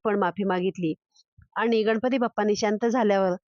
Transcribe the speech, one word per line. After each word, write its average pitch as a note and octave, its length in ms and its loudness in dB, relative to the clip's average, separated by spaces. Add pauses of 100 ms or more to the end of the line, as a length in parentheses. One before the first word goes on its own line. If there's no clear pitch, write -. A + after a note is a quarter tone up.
पण G#3 160 0
माफी F#3 240 -2
मागितली F#3 500 -2 (600)
आणि A3 280 0
गणपती A3+ 340 0
बाप्पांनी G#3+ 380 0
शांत G#3+ 300 -2
झाल्यावर G3+ 500 2 (120)